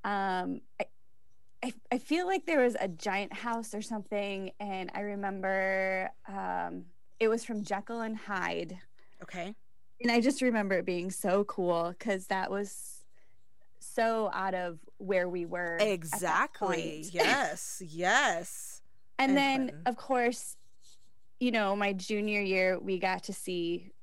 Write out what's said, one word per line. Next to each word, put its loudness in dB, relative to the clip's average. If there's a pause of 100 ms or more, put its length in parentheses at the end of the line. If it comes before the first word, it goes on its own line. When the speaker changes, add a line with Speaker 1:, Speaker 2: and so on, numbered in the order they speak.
Speaker 1:
um, 2 (200)
I, -2 (760)
I, -2 (200)
I 4
feel 2
like 2
there 6
was 6
a 0
giant -2
house -4
or -2
something, -2 (100)
and -4
I -4
remember, 0 (180)
um, -4 (340)
it 6
was 2
from -4
Jekyll -4
and -2
Hyde. -2 (440)
Speaker 2:
Okay. -8 (480)
Speaker 1:
And 6
I 8
just 4
remember 4
it 2
being 0
so 2
cool, 2
'cause -2
that 0
was -4 (880)
so 2
out 0
of -2 (200)
where 2
we -2
were -2 (340)
at 0
that 4
Speaker 2:
Exactly. 0
Speaker 1:
point. -10
<laughs> -
Speaker 2:
Yes, 2
yes. 2 (360)
Speaker 1:
And 6
Speaker 2:
And 8
Speaker 1:
then, 4
Speaker 2:
Clinton. -8
Speaker 1:
of 2
course, 2 (840)
you 4
know, 4
my 2
junior 0
year, 4
we 0
got 0
to -6
see -2 (100)